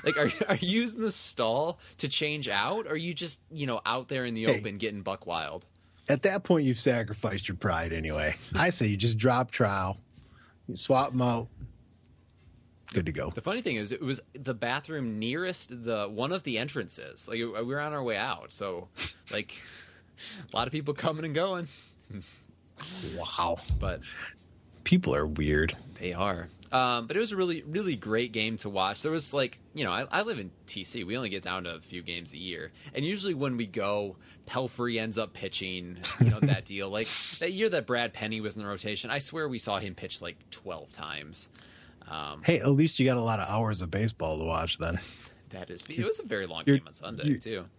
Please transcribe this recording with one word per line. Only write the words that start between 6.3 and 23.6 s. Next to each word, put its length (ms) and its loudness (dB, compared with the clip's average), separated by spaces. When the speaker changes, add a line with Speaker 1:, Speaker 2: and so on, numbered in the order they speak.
Speaker 2:
point, 220 6
you've 140 4
sacrificed 680 2
your 100 -2
pride 360 0
anyway. 420 -2
I 140 6
say 180 6
you 100 4
just 200 4
drop 340 6
trowel, 460 2
you 80 -6
swap 380 4
'em 80 2
out, 260 2
good 120 2
to 80 0
go. 200 -2
Speaker 1:
The 80 -6
funny 200 -2
thing 160 0
is, 160 -2
it 80 -4
was 200 -2
the 200 -4
bathroom 680 -2
nearest 500 -2
the, 240 0
one 240 0
of 100 -4
the 140 -2
entrances. 720 -6
Like, 80 -2
we 80 0
were 340 -4
on 140 -4
our 100 -2
way 140 0
out, 340 -2
so, 380 -4
like, 300 -4
<laughs> 480 -14
a 20 -4
lot 120 2
of 60 -4
people 200 -2
coming 300 0
and 100 -4
going. 340 0
<laughs> 120 -10
Speaker 2:
Wow. 420 0